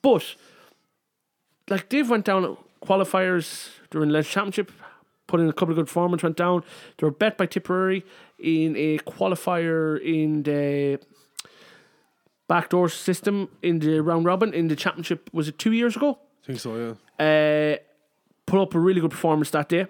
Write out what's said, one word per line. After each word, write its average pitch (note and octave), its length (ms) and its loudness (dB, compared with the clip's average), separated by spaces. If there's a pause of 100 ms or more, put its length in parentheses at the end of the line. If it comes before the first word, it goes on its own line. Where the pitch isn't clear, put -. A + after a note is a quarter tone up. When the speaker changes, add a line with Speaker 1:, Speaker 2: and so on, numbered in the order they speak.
Speaker 1:
But, A#3 220 4 (1500)
like, F#3+ 200 -2
they've C4+ 180 2
went A3 180 2
down F#3+ 180 2
at B2+ 60 -2 (360)
qualifiers F#3 840 0 (200)
during D#3 180 0
the D3+ 60 2
Leinster D#3 180 0
Championship, G3 400 -2 (540)
put E3+ 140 2
in E3 80 4
a D3+ 40 0
couple E3 200 0
of D#3 40 0
good D#3+ 100 0
performances, F3 380 0
went E3 120 0
down. F3 280 0 (340)
They - 80 -2
were D3+ 40 2
bet G#3 280 0
by F#3 80 2
Tipperary F#3 580 -2 (340)
in D#3+ 380 0
a D#3 240 0
qualifier E3 1000 -2
in D#3 400 0
the C#3+ 560 -2 (1500)
backdoor F3 400 2
system G3 600 -2 (140)
in E3+ 160 0
the D#3 220 2
round E3 240 0
robin F#3 280 2
in E3 160 0
the D#3 80 0
championship. E3+ 560 -6
Was D#3+ 160 -2
it D3 100 -12
two A3 140 0
years A#3 240 2
ago? C4+ 220 0 (240)
Speaker 2:
I - 40 -18
think C3 140 -8
so, A#2 360 -8 (240)
yeah. D3+ 40 2
Speaker 1:
Uh, D3+ 520 4 (680)
put F#3+ 140 2
up F#3 140 0
a E3+ 40 2
really F3+ 220 4
good D#3+ 120 0
performance D#3 380 0
that D3 180 -2
day. F3+ 220 0